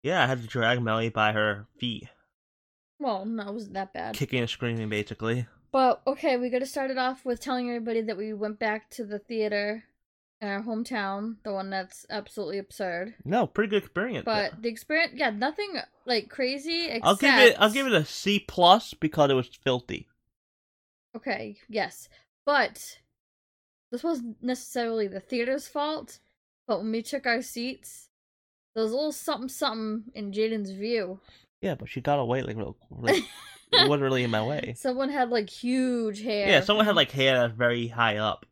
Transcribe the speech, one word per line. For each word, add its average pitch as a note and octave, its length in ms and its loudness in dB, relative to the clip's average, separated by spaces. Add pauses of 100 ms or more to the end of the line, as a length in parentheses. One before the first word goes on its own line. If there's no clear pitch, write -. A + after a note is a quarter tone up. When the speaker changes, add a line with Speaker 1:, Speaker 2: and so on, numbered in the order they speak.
Speaker 1:
Yeah, D#3+ 200 2
I A#2+ 40 4
had B2+ 140 0
to A2+ 60 -12
drag A#2+ 340 2
Melly A2+ 280 2
by G#2+ 240 2
her G#2+ 320 0 (120)
feet. A#2+ 300 -8 (920)
Speaker 2:
Well, G#3+ 260 -4
no, G#3+ 240 -6
it G3+ 40 -8
wasn't G3+ 200 -10
that F#3+ 200 -8
bad. G#2 220 -8
Speaker 1:
Kicking C3 260 -2
and A#2 80 -2
screaming, A2+ 400 -4
basically. A2+ 580 -2 (240)
Speaker 2:
But, C4 360 4
okay, C4+ 300 0
we B3 120 -2
gotta B3+ 160 -2
start C4+ 260 -4
it B3+ 60 -4
off C4 280 -2
with A#3+ 160 -4
telling B3+ 260 -4
everybody A3+ 340 -2
that A3 160 -4
we G#3+ 160 -6
went G#3+ 260 -4
back G#3+ 320 -2
to A#3+ 140 -10
the G#3 140 -8
theater G#3+ 640 -2 (580)
in G#3 60 -6
our G3+ 140 -4
hometown, A3 800 -4
the G#3+ 80 -6
one G3 180 -4
that's F#3+ 400 -6
absolutely G3+ 500 -6
absurd. F#3+ 540 -6 (120)
Speaker 1:
No, G3 220 2
pretty G#3 220 0
good G3+ 140 2
experience, G3+ 420 -4
Speaker 2:
But G#3 260 0
Speaker 1:
though. - 100 -18
Speaker 2:
the A#3 80 -2
experience, D#4 460 0
yeah, C4 160 2
nothing, D4+ 460 -2 (280)
like, A3+ 240 0
crazy, C#4+ 720 -4
Speaker 1:
I'll G3 120 6
give C#4 200 4
it, B3+ 240 10
I'll G#3+ 80 8
Speaker 2:
except G#3+ 60 4
Speaker 1:
give C4+ 140 0
it A#3 60 4
a D#3+ 120 4
C - 340 0
plus F#3 540 6
because D3+ 360 2
it C#3 60 4
was B2+ 120 0
filthy. - 600 -4 (1080)
Speaker 2:
Okay, A3 420 -6 (100)
yes. - 400 -6 (380)
But - 540 0 (920)
this B3 120 -8
wasn't B3+ 380 -4
necessarily A#3 680 -2
the F#3+ 120 -8
theater's B3+ 480 -2
fault. D4+ 520 -4 (500)
But G3 140 0
when A3 80 -2
we A3+ 100 -2
took C4+ 240 -6
our A#3+ 160 2
seats, - 680 -10 (680)
there A3 80 0
was A3 80 0
a A#3 40 -2
little D4+ 160 0
something C4+ 380 -4
something A3 540 -4 (100)
in G3+ 180 -8
Jaden's G#3+ 380 -2
view. G3 500 -4 (420)
Speaker 1:
Yeah, F#3+ 120 -2
but - 160 -10
she - 100 -8
got C#3+ 200 2
away, B2 240 0
like, A2+ 140 -6
real, G2+ 200 -8 (140)
like, A3+ 320 2 (260)
Speaker 2:
<laughs> - 220 -12
Speaker 1:
it F4 180 6
wasn't C#3+ 140 4
really C3 200 2
in A#2+ 60 0
my A2 160 2
way. C#3+ 320 -4
Speaker 2:
Someone C4 320 -2
had, C4 220 0
like, A3+ 180 0
huge A#3+ 720 0
hair. G#3 260 0
Speaker 1:
Yeah, E3 140 8
someone G#3+ 240 4
had, G#3 100 4
like, D3+ 140 4
hair C3+ 300 4
that's A#2 160 2
very A#2+ 320 2
high A2+ 300 2
up. G#2+ 340 -2